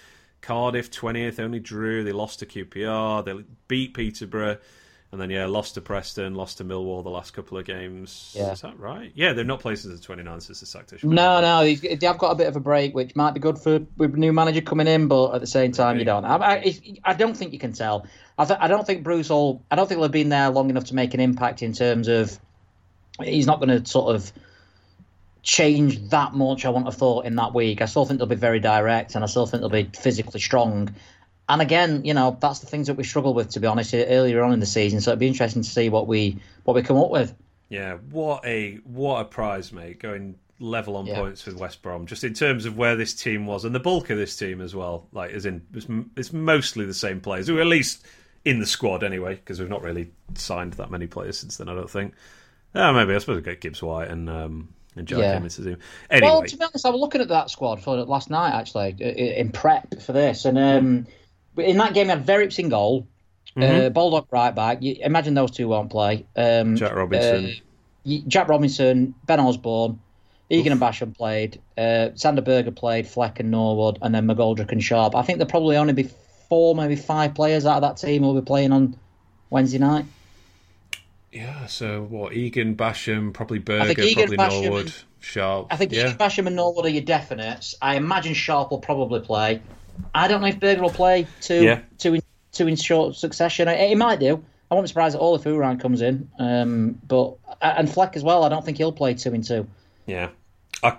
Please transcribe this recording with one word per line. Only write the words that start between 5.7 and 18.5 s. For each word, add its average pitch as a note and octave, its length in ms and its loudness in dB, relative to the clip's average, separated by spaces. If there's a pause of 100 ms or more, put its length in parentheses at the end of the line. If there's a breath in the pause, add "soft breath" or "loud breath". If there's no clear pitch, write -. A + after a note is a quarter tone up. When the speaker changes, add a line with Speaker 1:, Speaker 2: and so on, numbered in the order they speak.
Speaker 1:
to G2 60 -10
Preston, F#2+ 560 -8
lost F#2+ 220 -10
to F#2+ 60 -12
Millwall F#2 380 -8
the F2+ 80 -12
last F2+ 220 -12
couple F#2+ 260 -14
of F#2 60 -12
games. F#2 720 -14
Speaker 2:
Yeah. G2 160 -4
Speaker 1:
Is F#2+ 80 -12
that - 180 -18
right? F3 380 -14
Yeah, D#3 160 0
they've A#2 140 -4
not C3 140 -6
played A2 180 -8
since F2+ 200 -16
the E2+ 60 -20
twenty-ninth, F2 400 -14
since - 160 -20
the - 60 -20
Sacktish. - 380 -18
Speaker 2:
No, F3 360 4
no, E3+ 240 4
he's, D3 180 2
they E3+ 200 -4
have F3 160 0
got F3 120 2
a E3+ 60 2
bit D#3+ 120 2
of C#3+ 80 -4
a C#3+ 40 -4
break, C#3+ 340 0
which B2+ 220 -4
might D3 180 2
be C#3 60 -6
good D#3 180 -2
for, D#3 220 2 (160)
with C#3+ 180 0
new D#3 180 2
manager D#3+ 280 2
coming D#3 280 0
in, D#3+ 200 4
but C3 260 4
at B2+ 60 -2
the B2+ 80 -10
same B2+ 240 2
time, B2 240 2
Speaker 1:
Maybe. A#2 60 -2
Speaker 2:
you - 40 -2
don't. G#2 180 0
I, B2+ 120 2
I, G3+ 220 4
it's, - 220 -2 (240)
I F#3 100 2
don't A3+ 220 0
think E3 160 -10
you C#3+ 60 -14
can A#2 140 -8
tell. G#2+ 340 -4 (320 loud breath)
I, D3+ 60 4
th-, F#3+ 160 0